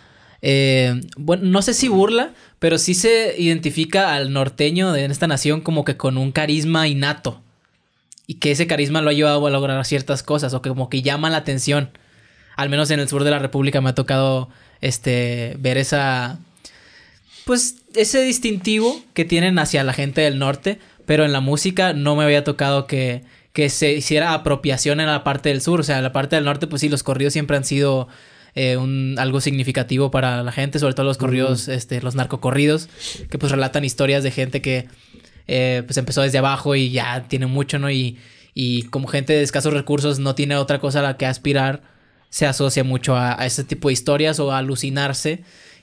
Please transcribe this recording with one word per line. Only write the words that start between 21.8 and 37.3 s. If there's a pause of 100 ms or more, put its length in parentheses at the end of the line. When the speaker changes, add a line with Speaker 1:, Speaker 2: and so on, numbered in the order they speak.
Speaker 1:
no
me
había
tocado
que, (300)
que
se
hiciera
apropiación
en
la
parte
del
sur.
O
sea,
la
parte
del
norte,
pues
sí,
los
corridos
siempre
han
sido, (460)
eh,
un,
algo
significativo
para
la
gente,
sobre
todo
los
corridos,
Speaker 2:
Ujú.
Speaker 1:
este,
los
narcocorridos, (420)
que,
pues,
relatan
historias
de
gente
que, (600)
eh,
pues,
empezó
desde
abajo
y
ya
tiene